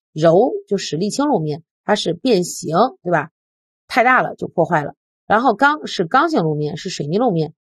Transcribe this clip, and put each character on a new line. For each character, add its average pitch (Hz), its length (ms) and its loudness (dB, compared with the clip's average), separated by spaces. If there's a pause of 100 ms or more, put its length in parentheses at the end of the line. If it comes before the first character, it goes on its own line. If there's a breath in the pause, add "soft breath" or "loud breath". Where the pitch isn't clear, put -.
(120)
柔 165 400 4 (160)
就 196 80 -2
是 151 220 -6
沥 196 120 -2
青 269 160 -2
路 254 140 0
面， 151 220 -6 (220)
它 202 120 0
是 180 160 -4
变 180 320 0
形， 165 320 -6 (260)
对 175 80 -6
吧？ 165 200 0 (560)
太 240 180 0
大 254 160 4
了 160 140 -4
就 - 140 -10
破 165 180 0
坏 160 180 0
了。 - 100 -10 (320)
然 208 140 2
后 247 140 2
刚 294 320 0
是 - 180 -4
刚 269 240 2
性 302 140 0
路 156 120 0
面， 147 220 -4
是 185 140 -10
水 151 160 -8
泥 156 100 -4
路 240 140 2
面， 160 240 -2 (200)